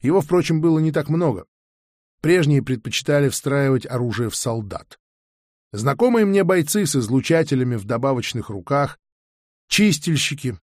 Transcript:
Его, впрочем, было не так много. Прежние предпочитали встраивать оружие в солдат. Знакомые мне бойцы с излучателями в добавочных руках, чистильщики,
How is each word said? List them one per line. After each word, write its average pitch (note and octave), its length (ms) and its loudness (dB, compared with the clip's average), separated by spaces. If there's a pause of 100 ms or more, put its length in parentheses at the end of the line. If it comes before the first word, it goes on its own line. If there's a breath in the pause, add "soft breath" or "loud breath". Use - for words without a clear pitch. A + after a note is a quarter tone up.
Его, E3+ 200 2
впрочем, E3 400 0
было D#3+ 180 2
не D#3 140 0
так D#3 160 -4
много. D3+ 380 -2 (760)
Прежние D#3 420 4
предпочитали C3 640 -2
встраивать C3+ 560 0
оружие A#2+ 460 -4
в - 60 -8
солдат. - 640 -8 (720)
Знакомые F3 540 2
мне G3 180 4
бойцы F#3 420 2
с - 80 -4
излучателями B2+ 800 0
в G#2 100 -8
добавочных A#2+ 640 -4
руках, C#3 500 -4 (680)
чистильщики, D#3 1000 0